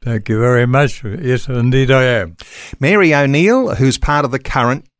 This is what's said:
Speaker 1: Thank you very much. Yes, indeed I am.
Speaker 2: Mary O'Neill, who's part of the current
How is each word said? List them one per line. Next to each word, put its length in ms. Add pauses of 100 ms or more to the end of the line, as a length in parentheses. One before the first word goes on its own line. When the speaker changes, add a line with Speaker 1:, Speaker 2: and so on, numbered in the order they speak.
Speaker 1:
Thank 260
you 120
very 260
much. 400
Yes, 420
indeed 440
I 120
am. 320 (460)
Speaker 2:
Mary 340
O'Neill, 600
who's 220
part 280
of 60
the 80
current 460 (140)